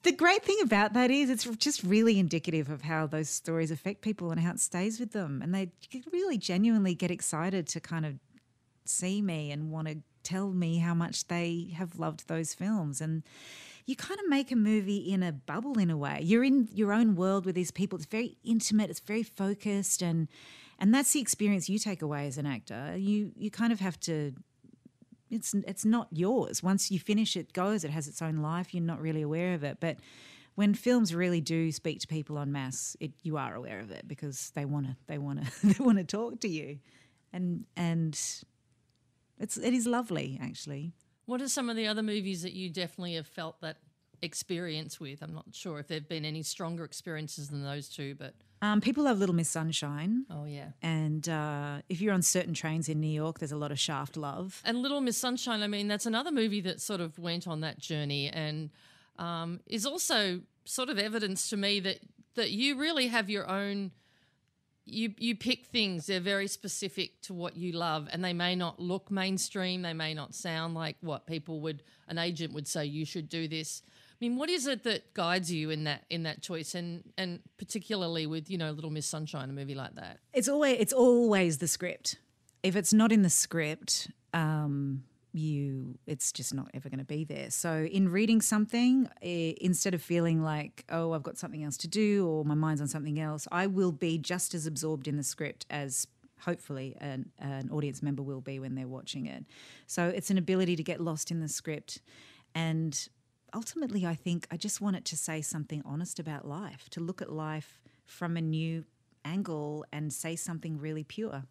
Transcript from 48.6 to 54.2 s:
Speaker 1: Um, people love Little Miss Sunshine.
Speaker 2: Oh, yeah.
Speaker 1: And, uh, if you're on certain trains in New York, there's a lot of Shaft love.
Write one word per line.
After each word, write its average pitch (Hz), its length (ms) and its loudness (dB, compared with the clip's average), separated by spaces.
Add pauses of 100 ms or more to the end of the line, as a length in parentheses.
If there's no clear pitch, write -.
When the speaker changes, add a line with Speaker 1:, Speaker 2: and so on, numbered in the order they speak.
Speaker 1:
Um, 208 180 6
people 285 240 2
love 233 140 4
Little 190 160 4
Miss 165 160 4
Sunshine. 160 800 0
Speaker 2:
Oh, 147 140 -8
yeah. 147 240 -10 (140)
Speaker 1:
And, 156 460 2
uh, 147 600 -2
if 175 120 -4
you're 208 140 4
on 180 80 4
certain 175 320 2
trains 160 340 -2
in 151 120 0
New 156 120 0
York, 156 280 -2
there's 151 120 -4
a 151 40 -4
lot 147 160 -4
of 139 60 -4
Shaft 139 380 -2
love. 165 480 -8